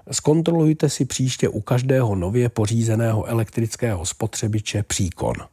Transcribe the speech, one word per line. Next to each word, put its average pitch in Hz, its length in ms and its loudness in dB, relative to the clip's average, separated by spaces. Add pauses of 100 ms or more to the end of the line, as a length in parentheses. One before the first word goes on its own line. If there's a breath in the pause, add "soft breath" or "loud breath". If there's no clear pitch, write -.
(120)
Zkontrolujte 156 760 2
si - 160 -2
příště 127 440 0
u 110 120 -4
každého 127 540 2
nově 104 340 2
pořízeného 113 760 0
elektrického 113 840 -2
spotřebiče 107 760 -4
příkon. - 520 -2 (180)